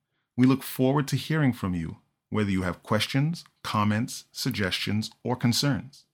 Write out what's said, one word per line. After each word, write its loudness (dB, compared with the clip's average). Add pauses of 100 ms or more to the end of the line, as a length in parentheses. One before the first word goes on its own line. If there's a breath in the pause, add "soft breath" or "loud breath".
(380)
We 6
look 4
forward 0
to -2
hearing 0
from -4
you, -6 (320)
whether 0
you 0
have -4
questions, 0 (200)
comments, 0
suggestions, -2 (140)
or -2
concerns. 0